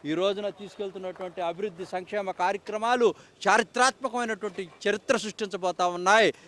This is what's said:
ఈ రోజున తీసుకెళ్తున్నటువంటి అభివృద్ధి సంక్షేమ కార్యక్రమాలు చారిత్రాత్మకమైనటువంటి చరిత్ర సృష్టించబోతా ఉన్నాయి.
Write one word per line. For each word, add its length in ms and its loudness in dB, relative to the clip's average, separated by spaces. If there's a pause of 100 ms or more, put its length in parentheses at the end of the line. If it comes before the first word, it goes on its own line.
ఈ 80 -2
రోజున 360 -2
తీసుకెళ్తున్నటువంటి 920 -10
అభివృద్ధి 440 -6
సంక్షేమ 460 -6
కార్యక్రమాలు 800 0 (340)
చారిత్రాత్మకమైనటువంటి 1200 0 (200)
చరిత్ర 280 2
సృష్టించబోతా 720 -2
ఉన్నాయి. 460 6 (140)